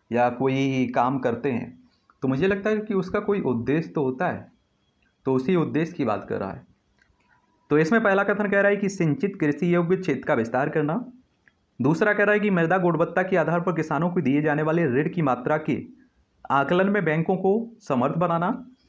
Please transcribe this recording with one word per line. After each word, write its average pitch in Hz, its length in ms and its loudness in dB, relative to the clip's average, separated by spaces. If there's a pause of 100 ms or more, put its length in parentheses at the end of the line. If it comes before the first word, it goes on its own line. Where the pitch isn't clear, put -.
(120)
या 120 180 2
कोई 131 640 0
काम 127 240 0
करते 127 340 -2
हैं, - 380 -10 (320)
तो 131 60 -2
मुझे 139 180 0
लगता 202 240 -2
है 220 60 0
कि 214 180 -6
उसका 190 260 -2
कोई 202 200 -2
उद्देश्य 131 480 -2
तो 151 160 -2
होता 131 240 -2
है, 104 240 -10 (720)
तो 135 100 0
उसी 135 220 2
उद्देश्य 151 360 0
की 147 120 -4
बात 104 240 -2
कर 104 100 -4
रहा 95 140 -6
है। - 140 -16 (1040)
तो 147 80 4
इसमें 214 240 2
पहला 196 220 4
कथन 202 260 -2
कह 202 100 2
रहा 202 100 4
है 196 60 2
कि 202 120 -2
सिंचित 180 520 0
कृषि 175 340 2
योग्य 175 220 2
क्षेत्र 160 300 -4
का 151 80 2
विस्तार 147 340 0
करना। 160 440 -2 (680)
दूसरा 165 300 2
कह 208 120 2
रहा 208 80 4
है 208 80 4
कि 208 100 0
मृदा 175 280 2
गुणवत्ता 170 440 0
के 185 140 0
आधार 165 240 2
पर 175 120 -2
किसानों 165 380 -2
को 175 100 -2
दिए 143 220 2
जाने 156 200 0
वाले 160 240 2
ऋण 143 220 0
की 170 140 -4
मात्रा 139 360 0
के 156 280 -4 (640)
आकलन 175 380 2
में 202 160 0
बैंकों 160 320 0
को 196 440 -2
समर्थ 135 360 0
बनाना। 175 500 -2 (220)